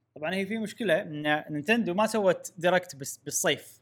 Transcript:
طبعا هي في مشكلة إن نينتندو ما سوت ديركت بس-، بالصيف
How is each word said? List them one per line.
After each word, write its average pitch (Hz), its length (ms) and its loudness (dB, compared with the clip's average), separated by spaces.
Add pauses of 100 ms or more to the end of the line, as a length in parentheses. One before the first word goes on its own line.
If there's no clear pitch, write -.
(160)
طبعا 156 200 -4
هي 196 100 -2
في 220 120 -4
مشكلة 202 440 0
إن 151 480 0
نينتندو 175 440 0
ما 214 140 2
سوت 196 500 2
ديركت 175 380 2
بس-، - 300 -12
بالصيف - 560 -2